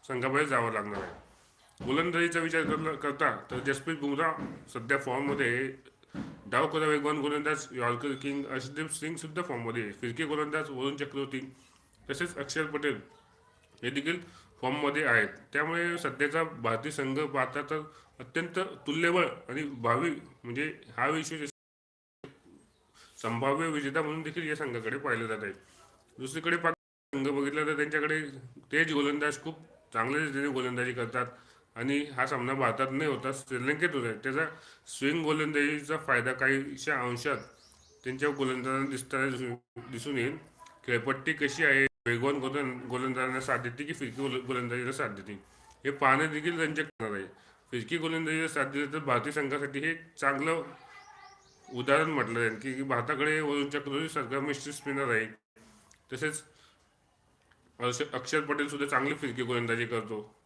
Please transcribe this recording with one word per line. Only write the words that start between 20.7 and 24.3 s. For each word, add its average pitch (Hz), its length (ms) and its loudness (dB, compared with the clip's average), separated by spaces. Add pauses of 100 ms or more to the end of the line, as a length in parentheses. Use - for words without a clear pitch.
हा 127 100 4
विश्वचषक - 1200 -6 (920)
संभाव्य 135 460 2
विजेता 147 340 0
म्हणून 156 200 -2
देखील 156 280 -6